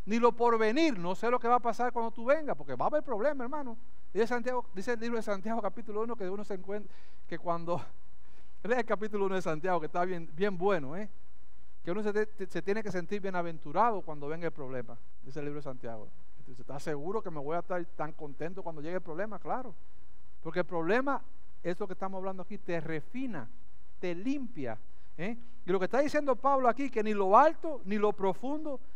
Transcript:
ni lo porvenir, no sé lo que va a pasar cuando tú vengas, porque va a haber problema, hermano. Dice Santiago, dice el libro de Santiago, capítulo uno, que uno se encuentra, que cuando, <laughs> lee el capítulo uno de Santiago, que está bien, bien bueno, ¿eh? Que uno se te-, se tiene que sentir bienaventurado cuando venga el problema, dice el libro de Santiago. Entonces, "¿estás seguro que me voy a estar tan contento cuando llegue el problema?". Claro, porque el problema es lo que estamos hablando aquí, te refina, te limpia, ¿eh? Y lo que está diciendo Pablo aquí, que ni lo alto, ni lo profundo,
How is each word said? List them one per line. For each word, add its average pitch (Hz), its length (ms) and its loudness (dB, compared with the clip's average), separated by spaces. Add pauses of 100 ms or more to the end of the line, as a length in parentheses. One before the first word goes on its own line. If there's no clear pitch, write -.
ni 220 140 2
lo 240 140 6
porvenir, 233 640 2
no 175 160 -2
sé 220 140 0
lo 247 100 2
que 233 80 -2
va 240 80 4
a 240 40 4
pasar 240 340 0
cuando 226 180 -2
tú 226 140 -4
vengas, 277 320 0
porque 135 180 -2
va 135 100 0
a - 40 2
haber 302 140 0
problema, 254 400 0
hermano. 262 340 -4 (360)
Dice 214 140 2
Santiago, 247 460 0
dice 202 200 0
el 226 60 0
libro 233 180 0
de 214 60 -2
Santiago, 214 380 0
capítulo 208 400 -2
uno, 233 140 0
que 196 140 -2
uno 202 140 -2
se 202 120 -2
encuentra, 196 380 -2 (340)
que 165 120 -2
cuando, 170 420 0 (420)
<laughs> - 400 -2
lee 220 120 2
el 240 100 2
capítulo 208 400 0
uno 190 100 2
de 185 60 2
Santiago, 170 380 2
que 151 60 -2
está 175 180 2
bien, 175 320 -2
bien 190 220 0
bueno, 165 400 0
¿eh? 208 120 -2 (760)
Que 170 80 0
uno 208 120 0
se 208 100 0
te-, 208 340 0
se 180 140 0
tiene 202 220 0
que 208 80 0
sentir 185 300 0
bienaventurado 180 800 2
cuando 147 260 -2
venga 165 180 -2
el 160 80 0
problema, 127 440 -2 (260)
dice 135 160 -2
el 143 60 -2
libro 147 140 -2
de 143 40 -4
Santiago. 120 460 -2 (300)
Entonces, 127 200 -2
"¿estás 131 240 -2
seguro 165 380 0
que 190 100 -2
me 156 80 -2
voy 147 160 0
a 175 40 0
estar 175 240 0 (120)
tan 156 160 0
contento 156 500 -2
cuando 165 200 -2
llegue 165 140 -2
el 185 60 0
problema?". 185 380 -2
Claro, 208 340 -2 (680)
porque 165 180 0
el 175 60 2
problema 202 560 2 (420)
es 175 160 0
lo 208 80 0
que 180 60 -2
estamos 190 240 -2
hablando 190 260 -2
aquí, 202 140 -2
te 170 240 0
refina, 160 680 -2 (500)
te 180 140 0
limpia, 185 640 0 (400)
¿eh? 220 200 0 (280)
Y 175 60 2
lo 190 80 4
que 185 60 2
está 233 140 2
diciendo 285 360 4
Pablo 269 320 4
aquí, 254 220 2
que 226 120 0
ni 214 120 2
lo 202 240 6
alto, 311 480 4
ni 202 120 0
lo 208 140 4
profundo, 254 720 0 (140)